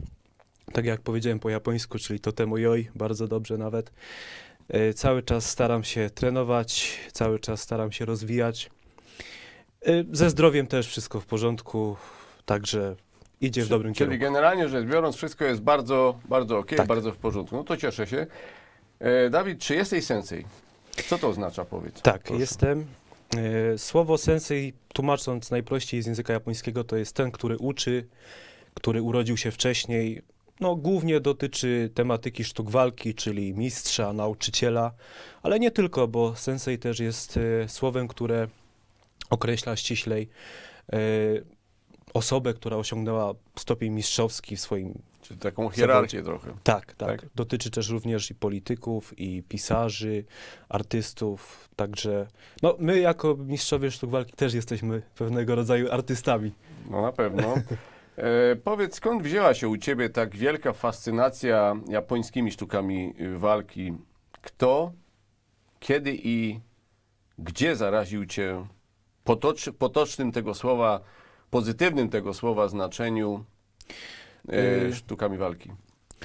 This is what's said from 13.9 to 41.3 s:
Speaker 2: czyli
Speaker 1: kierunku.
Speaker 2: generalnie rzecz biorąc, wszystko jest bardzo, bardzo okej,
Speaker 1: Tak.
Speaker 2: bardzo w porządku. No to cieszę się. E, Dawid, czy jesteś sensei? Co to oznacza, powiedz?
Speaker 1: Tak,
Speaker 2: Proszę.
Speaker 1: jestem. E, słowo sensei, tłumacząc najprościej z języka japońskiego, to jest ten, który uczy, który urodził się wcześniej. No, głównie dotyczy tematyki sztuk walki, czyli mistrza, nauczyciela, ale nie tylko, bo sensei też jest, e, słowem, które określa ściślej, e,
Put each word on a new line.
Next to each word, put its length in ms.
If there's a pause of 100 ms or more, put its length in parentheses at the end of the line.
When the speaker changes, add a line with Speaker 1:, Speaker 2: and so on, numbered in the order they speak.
Speaker 2:
czyli 160
Speaker 1:
kierunku. 120
Speaker 2:
generalnie 480
rzecz 160
biorąc, 300
wszystko 300
jest 160
bardzo, 580 (100)
bardzo 280
okej, 200
Speaker 1:
Tak. 100
Speaker 2:
bardzo 240
w 60
porządku. 380
No 80
to 140
cieszę 300
się. 200 (720)
E, 300
Dawid, 300
czy 160
jesteś 300
sensei? 400 (640)
Co 100
to 100
oznacza, 380
powiedz? 360
Speaker 1:
Tak, 220
Speaker 2:
Proszę. 160
Speaker 1:
jestem. 460 (520)
E, 400
słowo 400
sensei, 560 (200)
tłumacząc 580
najprościej 500
z 40
języka 280
japońskiego, 500
to 140
jest 180
ten, 160
który 260
uczy, 500 (640)
który 280
urodził 360
się 140
wcześniej. 680 (380)
No, 160
głównie 440
dotyczy 720
tematyki 500
sztuk 260
walki, 460
czyli 380
mistrza, 600
nauczyciela, 800 (520)
ale 160
nie 120
tylko, 360
bo 280
sensei 440
też 200
jest, 380
e, 320
słowem, 380
które 400 (800)
określa 460
ściślej, 540 (640)
e, 40 (1160)